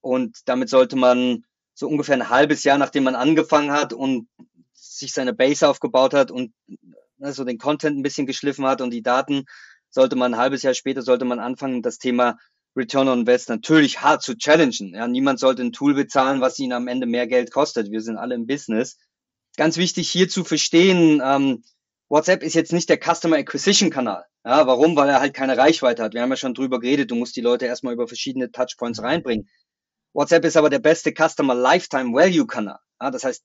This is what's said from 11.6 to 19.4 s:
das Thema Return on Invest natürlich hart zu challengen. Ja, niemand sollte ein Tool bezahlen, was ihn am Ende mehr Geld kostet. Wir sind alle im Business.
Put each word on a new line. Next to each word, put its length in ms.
das 160
Thema 400
Return 320
on 120
Invest 280
natürlich 540
hart 200
zu 140
challengen. 580
Ja, 140
niemand 300
sollte 240
ein 100
Tool 220
bezahlen, 480
was 160
ihn 160
am 140
Ende 180
mehr 200
Geld 240
kostet. 400
Wir 120
sind 160
alle 160
im 120
Business. 520